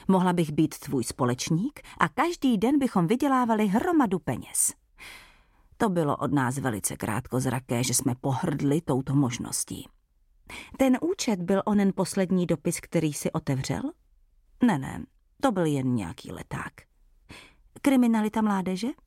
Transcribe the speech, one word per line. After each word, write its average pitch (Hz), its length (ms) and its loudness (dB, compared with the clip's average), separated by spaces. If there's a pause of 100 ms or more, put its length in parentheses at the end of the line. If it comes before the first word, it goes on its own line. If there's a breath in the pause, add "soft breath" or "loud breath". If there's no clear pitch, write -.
mohla 185 260 4
bych 165 180 0
být 151 280 0
tvůj 139 240 -2
společník 156 760 -2 (160 loud breath)
a 165 120 0
každý 269 480 0
den 254 220 2
bychom 202 280 2
vydělávali 240 600 2
hromadu 240 520 2
peněz.“ - 540 -4 (1040 loud breath)
To 214 100 2
bylo 165 280 0
od - 160 -2
nás 131 240 0
velice 117 400 -4
krátkozraké, 123 880 -2
že 123 100 -2
jsme 123 280 0
pohrdli 143 600 0
touto 135 340 0
možností. - 720 -2 (880 loud breath)
„Ten 262 240 4
účet 247 400 -2
byl 190 240 0
onen 202 300 4
poslední 185 500 0
dopis, 170 340 -2
který 156 340 -2
si - 180 -6
otevřel?“ 147 600 -4 (720)
„Ne, 214 140 6
ne, 143 280 -8 (360)
to 269 100 4
byl 180 140 0
jen 131 300 0
nějaký 95 360 -6
leták.“ - 500 -12 (1000 loud breath)
„Kriminalita 226 600 2
mládeže? 190 460 -2 (200)